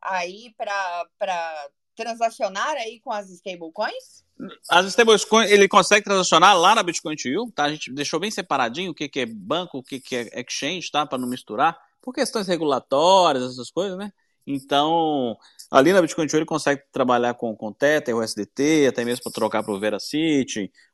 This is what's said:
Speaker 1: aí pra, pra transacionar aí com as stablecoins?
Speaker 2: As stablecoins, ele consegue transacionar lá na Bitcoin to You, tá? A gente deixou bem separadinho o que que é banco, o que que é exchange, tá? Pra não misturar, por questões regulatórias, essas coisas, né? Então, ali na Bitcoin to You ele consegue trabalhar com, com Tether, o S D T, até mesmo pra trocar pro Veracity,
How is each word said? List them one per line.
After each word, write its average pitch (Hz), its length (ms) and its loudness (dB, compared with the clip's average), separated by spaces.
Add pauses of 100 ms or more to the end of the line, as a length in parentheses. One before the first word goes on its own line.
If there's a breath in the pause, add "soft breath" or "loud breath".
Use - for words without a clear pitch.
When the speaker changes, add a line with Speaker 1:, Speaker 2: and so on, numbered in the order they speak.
Speaker 1:
aí 190 540 -8
pra, 190 500 -6 (120)
pra 165 500 -6 (260)
transacionar 226 840 -4
aí 226 240 -10
com 254 120 -10
as 202 180 -8
stablecoins? 185 920 -10 (460)
Speaker 2:
As 180 160 4
stablecoins, 220 640 4
ele 202 180 8
consegue 202 360 4
transacionar 190 540 6
lá 185 160 6
na 220 80 2
Bitcoin 160 340 -6
to 131 120 -8
You, 214 260 -4
tá? 147 100 -2
A 147 60 0
gente 151 220 -10
deixou 143 280 -6
bem 208 100 -4
separadinho 156 600 -4
o 143 40 -10
que 147 140 -8
que 135 120 -6
é 120 60 -2
banco, 120 520 -8
o 123 40 -10
que 131 180 -12
que - 160 -8
é 120 240 -8
exchange, 185 500 -8
tá? 147 160 -2
Pra 135 120 -6
não 123 100 -6
misturar, 127 500 -2 (240 soft breath)
por 254 120 -12
questões 226 320 -4
regulatórias, 156 1000 2
essas 127 260 -10
coisas, 185 260 -6
né? 202 160 -10 (340)
Então, 143 920 0 (340 loud breath)
ali 143 220 6
na 196 80 6
Bitcoin 160 260 0
to 135 80 -2
You 156 60 2
ele 160 60 -2
consegue 147 440 -2
trabalhar 123 440 0
com, 113 200 -6
com 107 180 -10
Tether, 143 440 0
o 117 60 -2
S 110 120 -6
D 101 120 -6
T, 147 420 2
até 120 160 -2
mesmo 120 200 -4
pra 113 80 -8
trocar 110 300 -2
pro 104 160 -4
Veracity, 113 960 -2 (220 soft breath)